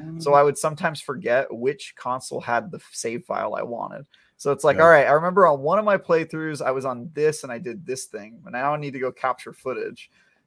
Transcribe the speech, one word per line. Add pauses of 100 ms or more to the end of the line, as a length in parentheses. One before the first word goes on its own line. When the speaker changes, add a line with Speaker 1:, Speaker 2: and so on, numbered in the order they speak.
(180)
Speaker 1:
So
Speaker 2:
Ah.
Speaker 1:
I
would
sometimes
forget
which
console
had
the
f-,
save
file
I
wanted. (300)
So
it's
like,
Speaker 2:
Yeah.
Speaker 1:
"All
right,
I
remember
on
one
of
my
playthroughs,
I
was
on
this
and
I
did
this
thing,
and
now
I
need
to
go
capture
footage. (360)